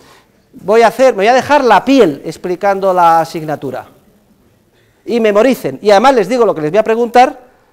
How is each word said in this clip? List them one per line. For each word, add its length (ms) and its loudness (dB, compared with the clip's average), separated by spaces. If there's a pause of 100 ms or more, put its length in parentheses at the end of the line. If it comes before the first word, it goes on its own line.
(540)
Voy 260 -2
a 60 4
hacer, 260 0
me 60 -6
voy 100 0
a 60 2
dejar 280 0
la 220 2
piel 400 0
explicando 680 -4
la 260 2
asignatura. 680 -8 (1160)
Y 160 -4
memoricen. 640 0
Y 80 0
además 240 4
les 140 -2
digo 180 0
lo 80 0
que 80 -10
les 80 -4
voy 80 -2
a 60 0
preguntar, 540 0 (340)